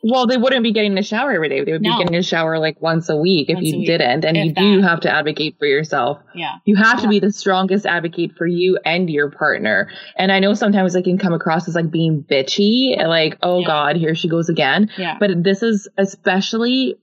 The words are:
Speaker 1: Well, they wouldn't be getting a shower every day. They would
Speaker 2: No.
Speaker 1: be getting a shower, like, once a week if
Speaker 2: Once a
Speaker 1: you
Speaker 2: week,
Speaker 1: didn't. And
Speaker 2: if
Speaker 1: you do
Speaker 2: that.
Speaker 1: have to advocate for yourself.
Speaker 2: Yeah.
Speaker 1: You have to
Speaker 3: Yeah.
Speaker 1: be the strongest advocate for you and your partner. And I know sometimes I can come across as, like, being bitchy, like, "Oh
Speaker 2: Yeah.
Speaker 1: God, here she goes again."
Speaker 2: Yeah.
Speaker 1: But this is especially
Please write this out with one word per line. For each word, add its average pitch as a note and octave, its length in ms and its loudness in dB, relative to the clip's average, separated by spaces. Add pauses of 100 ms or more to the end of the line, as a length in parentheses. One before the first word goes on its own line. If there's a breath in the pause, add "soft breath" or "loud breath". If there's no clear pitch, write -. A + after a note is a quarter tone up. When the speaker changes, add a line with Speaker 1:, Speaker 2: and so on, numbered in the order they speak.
Speaker 1:
Well, B3 200 2
they B3+ 100 2
wouldn't B3+ 240 2
be A#3 100 0
getting G#3 280 0
a - 20 -2
shower A3+ 300 -2
every D#3+ 180 0
day. C#3 140 -2
They D3 80 -4
would D#3+ 100 -2
Speaker 2:
No. A3 160 0
Speaker 1:
be F#3+ 60 0
getting F3 160 0
a - 20 0
shower, D#3+ 380 -2
like, D#3 200 -2
once E3 300 -2
a D#3 80 2
week D#3+ 320 2
if E3+ 60 2
Speaker 2:
Once F#3 100 -4
a D#3 60 0
Speaker 1:
you C#3+ 80 -2
Speaker 2:
week, D3+ 80 -2
Speaker 1:
didn't. D#3 360 0
And D#3+ 140 2
Speaker 2:
if D#3 80 0
Speaker 1:
you D#3+ 80 -2
do G3 280 4
Speaker 2:
that. F#3+ 60 4
Speaker 1:
have E3+ 120 2
to E3 100 -2
advocate D3+ 480 -2
for D3 80 -4
yourself. C#3+ 540 0 (160)
Speaker 2:
Yeah. D#3 300 -8
Speaker 1:
You G#3 100 4
have A3+ 220 4
to - 80 -4
Speaker 3:
Yeah. G#3 40 2
Speaker 1:
be G#3 120 4
the G3+ 100 0
strongest F#3+ 560 0
advocate E3+ 500 -4
for E3+ 80 -4
you F3 400 0
and F3 240 0
your D3 220 -2
partner. G#2+ 580 -2 (260 loud breath)
And F#3+ 160 0
I G3 60 2
know G3 160 2
sometimes G3+ 420 0
I F3+ 60 0
can F3+ 160 0
come F#3+ 160 0
across E3 340 -2
as, E3+ 60 -8
like, E3 160 -2
being D#3+ 400 0
bitchy, G#3 760 2
like, D#3+ 380 0
"Oh F3+ 200 2
Speaker 2:
Yeah. F3 40 -2
Speaker 1:
God, D3+ 300 0
here D#3+ 180 0
she D#3+ 140 -4
goes E3 200 0
again." E3 480 2
Speaker 2:
Yeah. F3 240 -6
Speaker 1:
But F#3 240 2
this G3 200 0
is A3 340 0
especially A3+ 1040 -2